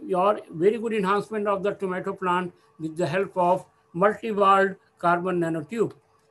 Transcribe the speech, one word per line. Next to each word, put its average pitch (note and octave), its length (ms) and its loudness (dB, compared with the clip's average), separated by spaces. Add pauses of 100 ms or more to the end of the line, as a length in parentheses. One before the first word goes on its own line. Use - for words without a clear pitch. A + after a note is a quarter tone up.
(140)
or G3 280 2 (100)
very G3 260 2
good A3 160 -4
enhancement G3+ 540 -2
of G3 160 -2
the G3+ 80 0
tomato F#3+ 420 -6
plant F3+ 400 -2 (240)
with D#3+ 200 -10
the F3+ 100 0
help F#3+ 280 -4
of F3+ 300 2 (300)
multivalent G3 800 2 (240)
carbon F3 400 0
nanotube. E3 540 -2 (380)